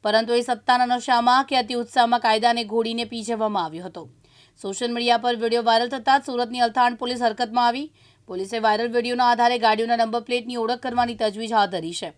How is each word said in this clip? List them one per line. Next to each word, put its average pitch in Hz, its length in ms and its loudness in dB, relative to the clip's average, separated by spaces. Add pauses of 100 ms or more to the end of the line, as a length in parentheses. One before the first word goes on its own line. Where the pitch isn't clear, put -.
પરંતુ 220 300 2
એ 240 80 2
સત્તાના 247 440 0
નશામાં 247 580 2
કે 269 140 -2
અતિ 247 160 -2
ઉત્સાહમાં 240 460 2
કાયદાને 233 440 2
ઘોડીને 226 400 -2
પી 226 200 -8
જવામાં 214 420 -2
આવ્યો 165 200 -10
હતો. 170 240 -14 (520)
સોશિયલ 233 320 -6
મીડિયા 240 240 2
પર 240 180 0
વીડિયો 233 280 0
વાયરલ 233 260 4
થતાં 269 300 2
જ - 60 -6
સુરતની 247 340 -4
અલથાણ 240 360 2
પોલીસ 247 260 -6
હરકતમાં 240 460 0
આવી. 269 240 -2 (360)
પોલીસે 196 320 -6
વાયરલ 220 340 2
વીડિયોના 247 320 0
આધારે 240 340 4
ગાડીઓના 226 360 2
નંબર 226 240 0
પ્લેટની 240 360 -4
ઓળખ 240 240 -2
કરવાની 240 360 -2
તજવીજ 214 380 -4
હાથ 202 160 2
ધરી 170 240 -6
છે 165 240 -10